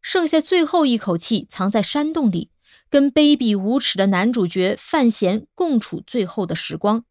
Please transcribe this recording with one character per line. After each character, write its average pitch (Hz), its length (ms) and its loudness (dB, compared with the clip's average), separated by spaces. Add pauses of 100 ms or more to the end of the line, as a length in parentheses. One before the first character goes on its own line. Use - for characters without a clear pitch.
剩 359 240 -2
下 320 140 2
最 349 240 2
后 311 200 2
一 240 140 2
口 175 180 -2
气 196 320 -4
藏 190 220 -4
在 214 100 0
山 294 320 -2
洞 302 180 0
里， 170 200 -4 (400)
跟 277 200 4
卑 294 260 4
鄙 220 200 0
无 208 220 0
耻 - 180 -4
的 196 120 2
男 196 240 0
主 226 140 0
角 185 320 -2
范 262 320 0
闲 208 440 -2
共 320 240 0
处 - 260 -6
最 214 220 -4
后 190 180 -4
的 170 100 -6
时 160 220 -8
光。 214 340 -2